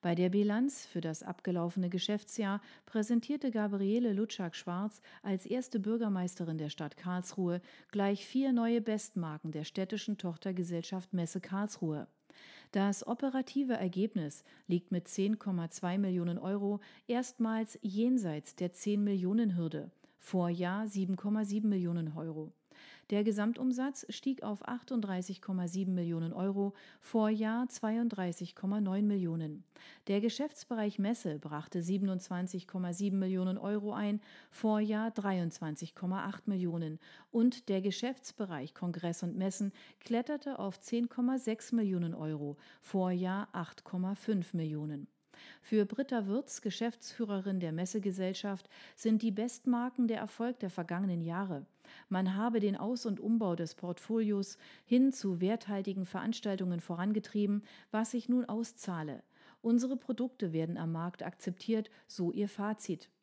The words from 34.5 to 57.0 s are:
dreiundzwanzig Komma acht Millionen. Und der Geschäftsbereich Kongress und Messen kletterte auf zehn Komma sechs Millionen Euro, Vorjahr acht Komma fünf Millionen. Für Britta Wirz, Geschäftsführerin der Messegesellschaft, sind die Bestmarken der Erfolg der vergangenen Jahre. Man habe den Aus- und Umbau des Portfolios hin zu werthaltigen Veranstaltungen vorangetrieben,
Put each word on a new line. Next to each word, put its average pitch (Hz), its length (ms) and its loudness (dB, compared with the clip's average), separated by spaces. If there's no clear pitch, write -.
dreiundzwanzig 170 840 -2
Komma 185 320 -2
acht - 220 -6
Millionen. 170 520 -2
Und 240 380 4
der 190 120 4
Geschäftsbereich 190 920 -4
Kongress 170 480 -2
und 175 160 -2
Messen 196 340 0
kletterte 269 580 -2
auf 196 220 -6
zehn 240 280 0
Komma 247 300 0
sechs 226 340 -4
Millionen 185 440 2
Euro, 147 420 -4
Vorjahr 185 720 0
acht - 300 -6
Komma 185 320 -2
fünf 196 400 -2
Millionen. 151 520 -4
Für 214 240 4
Britta 233 420 -2
Wirz, 240 340 -2
Geschäftsführerin 202 1000 -2
der 165 140 -2
Messegesellschaft, 185 960 -2
sind 220 260 4
die 226 100 2
Bestmarken 240 760 0
der 220 100 2
Erfolg 233 420 -4
der 196 100 -2
vergangenen 175 520 0
Jahre. 170 440 -2
Man 190 280 2
habe 226 260 2
den 202 160 2
Aus- 233 280 -2
und 208 140 0
Umbau 214 360 2
des 165 200 -4
Portfolios 202 840 0
hin 262 260 8
zu 190 300 0
werthaltigen 196 640 0
Veranstaltungen 190 720 -2
vorangetrieben, 202 840 0